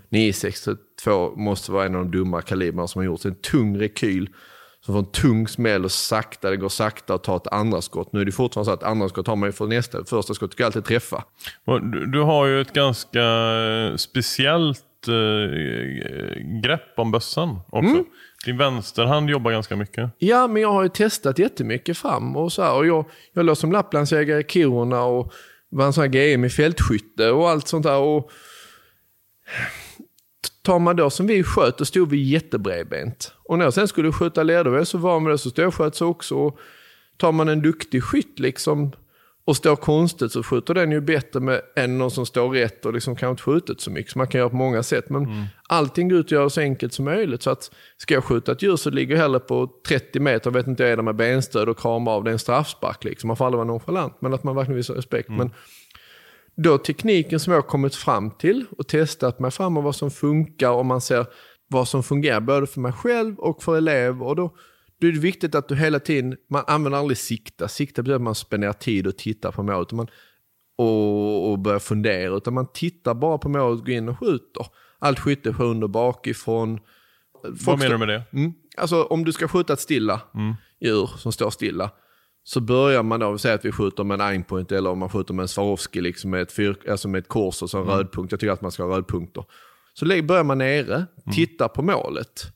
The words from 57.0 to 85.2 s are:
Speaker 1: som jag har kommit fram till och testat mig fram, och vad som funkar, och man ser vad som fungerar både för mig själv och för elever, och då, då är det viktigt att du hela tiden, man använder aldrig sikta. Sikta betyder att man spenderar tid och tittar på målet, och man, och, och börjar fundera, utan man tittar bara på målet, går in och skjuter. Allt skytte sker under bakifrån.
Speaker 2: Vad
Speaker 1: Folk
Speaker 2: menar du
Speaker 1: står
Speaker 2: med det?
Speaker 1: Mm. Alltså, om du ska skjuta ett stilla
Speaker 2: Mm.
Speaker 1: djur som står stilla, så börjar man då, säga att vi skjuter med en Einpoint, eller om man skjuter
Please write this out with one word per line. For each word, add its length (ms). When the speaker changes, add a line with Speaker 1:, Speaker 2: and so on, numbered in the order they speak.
Speaker 1:
som 140
jag 80
har 60
kommit 280
fram 360
till 340
och 100
testat 520
mig 120
fram, 260
och 60
vad 120
som 160
funkar, 600
och 140
man 160
ser 240
vad 200
som 160
fungerar 360
både 280
för 140
mig 120
själv 460
och 240
för 140
elever, 480
och 100
då, 200
då 60
är 40
det 80
viktigt 360
att 120
du 80
hela 240
tiden, 380
man 180
använder 320
aldrig 180
sikta. 500
Sikta 340
betyder 140
att 60
man 140
spenderar 380
tid 340
och 100
tittar 340
på 120
målet, 280
och 60
man, 100
och, 760
och 80
börjar 200
fundera, 580
utan 160
man 200
tittar 400
bara 240
på 120
målet, 300
går 100
in 200
och 100
skjuter. 460
Allt 200
skytte 340
sker 100
under 240
bakifrån. 920
Speaker 2:
Vad 180
Speaker 1:
Folk 180
Speaker 2:
menar 120
du 60
Speaker 1:
står 0
Speaker 2:
med 100
det? 320
Speaker 1:
Mm. 140
Alltså, 260
om 220
du 60
ska 160
skjuta 260
ett 60
stilla 420
Speaker 2:
Mm. 180
Speaker 1:
djur 380
som 140
står 180
stilla, 420
så 160
börjar 440
man 160
då, 180
säga 160
att 120
vi 60
skjuter 320
med 180
en 60
Einpoint, 440
eller 180
om 100
man 100
skjuter 240